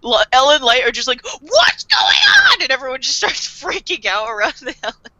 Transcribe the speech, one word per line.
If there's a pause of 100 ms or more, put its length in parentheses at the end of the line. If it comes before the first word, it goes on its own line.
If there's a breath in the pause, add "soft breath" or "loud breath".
L-,
El
and
Light
are
just
like, (160 loud breath)
What's
going (340)
on?
And
everyone
just
starts
<laughs>
freaking
out
around
the
Ellen. (240)